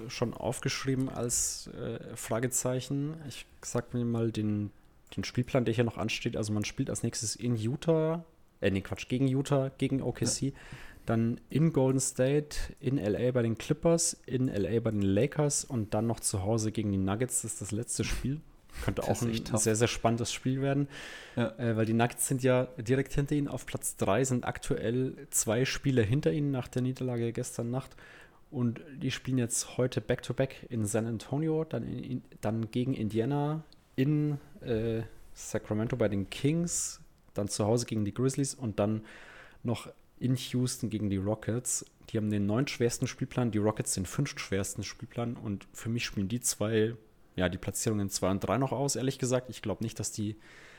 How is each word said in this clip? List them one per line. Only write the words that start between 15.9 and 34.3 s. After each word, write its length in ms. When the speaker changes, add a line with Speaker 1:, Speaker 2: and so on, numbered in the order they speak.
Speaker 1:
dann 120
noch 140
zu 240
Hause 300
gegen 180
die 60
Nuggets. 460
Das 100
ist 80
das 100
letzte 320
Spiel. 380
Könnte 180
Speaker 2:
Das 80
Speaker 1:
auch 40
Speaker 2:
ist 100
Speaker 1:
ein 80
Speaker 2:
echt 160
tough. 140
Speaker 1:
sehr, 140
sehr 120
spannendes 440
Spiel 300
werden. 260
Speaker 2:
Ja. 120
Speaker 1:
Äh, 200
weil 100
die 60
Nuggets 340
sind 160
ja 220
direkt 360
hinter 220
ihnen 120
auf 180
Platz 300
drei, 280
sind 220
aktuell 680
zwei 340
Spiele 380
hinter 280
ihnen 200
nach 160
der 160
Niederlage 500
gestern 380
Nacht. 240
Und 300
die 80
spielen 300
jetzt 380
heute 220
Back-to-Back 680
in 160
San 220
Antonio, 560
dann, 200
in, 200
in, 180
dann 280
gegen 240
Indiana, 720
in, 420